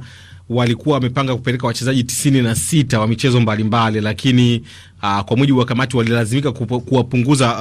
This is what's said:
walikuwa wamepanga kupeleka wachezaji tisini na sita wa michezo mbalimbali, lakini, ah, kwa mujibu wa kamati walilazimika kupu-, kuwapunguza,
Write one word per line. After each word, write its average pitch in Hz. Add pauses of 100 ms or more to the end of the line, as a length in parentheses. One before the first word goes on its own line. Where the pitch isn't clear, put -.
(500)
walikuwa 120
wamepanga 127
kupeleka 123
wachezaji 123
tisini 131
na 117
sita 131
wa 107
michezo 123
mbalimbali, 110
lakini, 120 (380)
ah, 101
kwa 113
mujibu 139
wa 120
kamati 123
walilazimika 117
kupu-, 123
kuwapunguza, 123